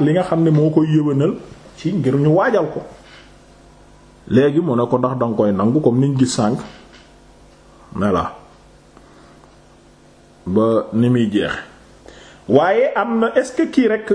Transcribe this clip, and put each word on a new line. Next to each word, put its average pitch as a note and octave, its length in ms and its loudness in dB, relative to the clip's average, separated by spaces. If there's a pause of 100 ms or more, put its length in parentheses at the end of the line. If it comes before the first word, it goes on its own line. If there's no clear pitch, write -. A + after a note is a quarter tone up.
li D3+ 80 2
nga F3+ 160 0
xam E3 160 0
ne D#3+ 60 4
moo D3+ 200 4
koy D#3 200 2
yëwénal D3 420 0 (460)
ci E3+ 160 -4
ngir C3+ 240 0
ñu D3+ 180 2
waajal G3+ 380 2
ko. - 80 -10 (1500)
Léegi C#3+ 320 2
mu D3 160 -2
ne A#2+ 80 0
ko, B2 140 0
"Ndax B2+ 180 -2
danga A#2 200 -2
koy G#2 160 0
nangu?" A2 280 0
Comme B2+ 240 2
niñ C#3 140 -2
gis B2+ 180 0
sànq. A2 220 -2 (1400)
Voilà. F#2 400 -2 (2000)
Ba A2 460 0
ni A#2 180 2
muy A#2 200 2
jeex. F#2 220 -2 (960)
Waaye F#3 480 2
am A3+ 240 -2
na, A3+ 160 0
est-ce B3+ 160 0
que - 160 -2
kii B3+ 200 2
rek, G#3+ 260 -2